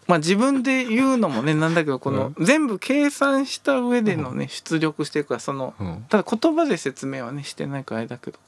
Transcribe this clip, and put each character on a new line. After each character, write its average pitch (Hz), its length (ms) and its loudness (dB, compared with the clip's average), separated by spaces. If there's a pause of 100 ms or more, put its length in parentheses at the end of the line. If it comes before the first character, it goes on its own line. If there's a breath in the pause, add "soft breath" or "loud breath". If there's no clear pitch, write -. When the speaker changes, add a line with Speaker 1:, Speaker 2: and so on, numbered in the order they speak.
Speaker 1:
ま 175 80 6
あ、 - 20 6
自 160 180 2
分 262 280 2
で 262 220 2
言 254 280 4
う 254 40 2
の 208 120 2
も 120 140 -2
ね、 156 100 2
な 156 160 2
ん 165 60 0
だ 165 100 4
け 143 60 0
ど、 127 80 -2
こ - 120 -4
の、 135 240 -2
Speaker 2:
う - 60 -8
ん。 160 40 2
Speaker 1:
全 294 200 6
部 214 140 -2
計 285 320 2
算 277 340 0
し - 160 -10
た 277 180 2
上 240 220 2
で 208 140 2
の 139 180 -4
ね、 139 120 -4
Speaker 2:
う - 20 -6
ん。 - 20 -16
Speaker 1:
出 - 300 -4
力 156 260 -2
し - 60 -8
て 151 80 -2
る 143 60 -2
か 135 100 -4
ら、 117 40 -4
そ 143 140 -6
の、 135 260 -6
Speaker 2:
う 104 40 -8
ん。 90 260 -8
Speaker 1:
た 214 120 4
だ - 80 -10
言 302 260 0
葉 330 100 2
で 214 120 0
説 - 280 -8
明 135 180 -8
は 117 80 -10
ね、 139 120 -8
し - 100 -12
て 151 140 -8
な 139 120 -6
い 131 40 -10
か 113 120 -8
ら 113 40 -4
あ - 40 -4
れ 113 40 -8
だ 123 100 -12
け - 140 -12
ど、 - 160 -20